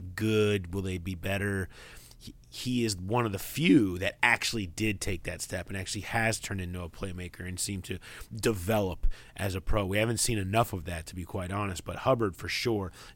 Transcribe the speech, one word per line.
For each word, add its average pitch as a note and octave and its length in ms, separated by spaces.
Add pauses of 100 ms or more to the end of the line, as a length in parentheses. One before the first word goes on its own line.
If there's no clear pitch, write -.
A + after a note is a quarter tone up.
(160)
good, G#2 580
will G2 80
they F#2 160
be F2+ 160
better? F#2+ 560 (480)
He, - 180 (140)
he B2 360
is G#2+ 100
one G#2 300
of G#2+ 60
the F#2+ 80
few C3+ 580
that F#2+ 240
actually A2+ 460
did G2+ 340
take F#2 220
that E2+ 180
step - 280
and G2 60
actually F#2+ 260
has A2+ 360
turned F#2+ 240
into F2+ 220
a E2+ 40
playmaker F2+ 600
and F#2 120
seemed G2 260
to F#2 120 (340)
develop G#2 760 (280)
as F#2 200
a F#2 60
pro. G#2 260
We G2 100
haven't A2+ 220
seen A2+ 180
enough G2 340
of E2+ 140
that, E2+ 220
to - 80
be F2+ 80
quite F2+ 280
honest, G2 320
but - 120
Hubbard A2+ 400
for - 120
sure G2+ 440 (240)